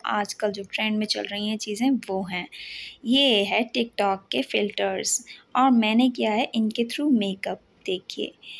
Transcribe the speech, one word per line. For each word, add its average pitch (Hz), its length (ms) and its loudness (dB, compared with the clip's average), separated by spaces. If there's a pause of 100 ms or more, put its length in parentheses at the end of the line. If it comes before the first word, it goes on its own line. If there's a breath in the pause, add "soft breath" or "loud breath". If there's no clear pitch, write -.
आजकल 208 460 -2
जो 196 120 -8
ट्रेंड 214 340 -2
में 214 80 0
चल 208 180 -4
रही 202 240 -6
हैं 220 100 -2
चीज़ें, 214 320 0
वो 202 340 0
हैं। 180 240 -6 (580 loud breath)
ये 247 380 4
है 202 280 0
TikTok 208 460 0 (140)
के 254 100 -2
फ़िल्टर्स 202 840 -2 (300 loud breath)
और 262 160 6
मैंने 226 380 6
किया 233 220 0
है 226 240 0
इनके 220 280 0
through 285 280 -2
मेकअप। 196 500 0 (240)
देखिए, - 480 -6 (260 loud breath)